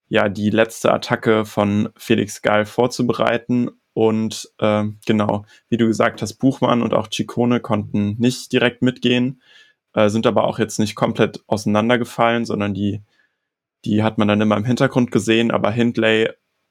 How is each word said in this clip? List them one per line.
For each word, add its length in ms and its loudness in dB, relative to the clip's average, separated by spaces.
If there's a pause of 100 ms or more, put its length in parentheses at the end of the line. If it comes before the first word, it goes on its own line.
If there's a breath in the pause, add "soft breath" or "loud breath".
ja, 200 2
die 220 -2
letzte 420 2
Attacke 520 0
von 520 0
Felix 460 -2
Gall 240 2
vorzubereiten. 1040 0 (220)
Und, 640 -2
äh, 260 0 (200)
genau, 400 0 (240 soft breath)
wie 80 -2
du 100 2
gesagt 360 0
hast, 120 -6
Buchmann 480 0
und 120 -2
auch 160 0
Ciccone 500 -2
konnten 580 -4
nicht 340 -2
direkt 300 0
mitgehen, 600 0 (520 soft breath)
äh, 140 4
sind 180 0
aber 180 2
auch 140 -2
jetzt 200 -2
nicht 160 -2
komplett 540 -2
auseinandergefallen, 960 0
sondern 280 -4
die, 300 -4 (800)
die 180 0
hat 140 0
man 120 0
dann 120 2
immer 160 2
im 80 -2
Hintergrund 460 0
gesehen. 400 2
Aber 200 0
Hindley, 600 2 (400)